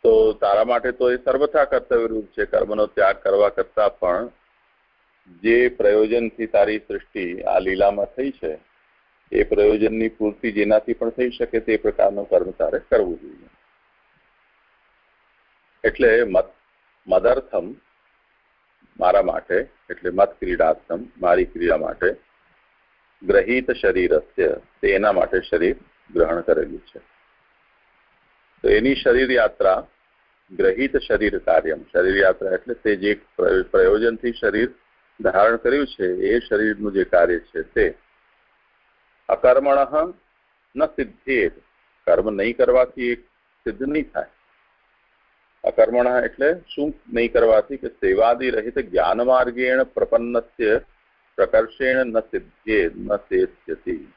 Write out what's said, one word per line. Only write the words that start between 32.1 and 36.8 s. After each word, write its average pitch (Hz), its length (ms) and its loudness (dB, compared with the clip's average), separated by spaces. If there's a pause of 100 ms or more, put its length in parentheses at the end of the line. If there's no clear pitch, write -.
યાત્રા 95 340 0
એટલે 117 240 -6
તે 104 220 -2
જે 101 240 -2 (160)
પ્રયો-, 92 280 0
પ્રયોજનથી 110 680 0
શરીર 113 420 -4 (460)
ધારણ 104 360 2
કર્યું 135 300 -2
છે, - 180 -8
એ 95 360 0
શરીરનું 107 520 -4